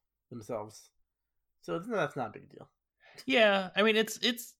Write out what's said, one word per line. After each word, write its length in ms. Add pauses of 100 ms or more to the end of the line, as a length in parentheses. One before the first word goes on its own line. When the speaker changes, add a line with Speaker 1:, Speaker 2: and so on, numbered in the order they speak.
(300)
Speaker 1:
themselves. 600 (720)
So 160
it's, 120
that's 280
not 120
a 40
big 180
deal. 180 (580)
Speaker 2:
Yeah, 480
I 80
mean, 140
it's, 220
it's, 420